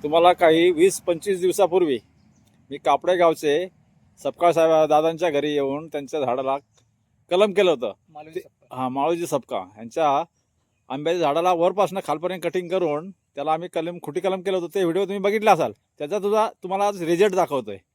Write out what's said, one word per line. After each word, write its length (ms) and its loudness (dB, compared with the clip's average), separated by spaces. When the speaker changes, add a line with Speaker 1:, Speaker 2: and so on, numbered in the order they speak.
Speaker 1:
तुम्हाला 300 4
काही 380 4
वीस 300 2
पंचवीस 380 -2
दिवसापूर्वी 600 2
मी 80 -12
कापडे 380 0
गावचे 520 2
सपकाळ 280 2
साहेब 380 4
दादांच्या 400 2
घरी 240 -2
येऊन 340 -4
त्यांच्या 320 -8
झाडाला 380 -2
कलम 240 2
केलं 180 4
होतं. 220 -4
Speaker 2:
मालवणी 260 -20
Speaker 1:
ते 40 -6
Speaker 2:
सपकाळ. 380 -18
Speaker 1:
हां, 140 -4
माळवजी 340 -2
सपकाळ 340 -4
यांच्या 640 -2
आंब्याच्या 320 -2
झाडाला 320 2
वरपासनं 540 0
खालपर्यंत 360 -6
कटिंग 260 -4
करून 420 -2
त्याला 420 -6
आम्ही 160 -6
कलम, 340 -6
खुटी 160 -8
कलम 220 -2
केलं 160 -4
होतं. 180 -8
ते 80 0
व्हिडिओ 180 0
तुम्ही 180 -4
बघितला 320 2
असाल. 200 2
त्याचा 200 -4
तुझा, 300 0
तुम्हाला 240 -2
आज 160 -4
रिझल्ट 320 2
दाखवतोय. 420 0